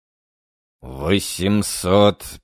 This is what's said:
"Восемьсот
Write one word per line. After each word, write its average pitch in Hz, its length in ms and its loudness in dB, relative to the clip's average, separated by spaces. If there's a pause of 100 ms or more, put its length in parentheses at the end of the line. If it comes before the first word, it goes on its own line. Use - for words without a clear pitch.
(800)
"Восемьсот 92 1400 0 (200)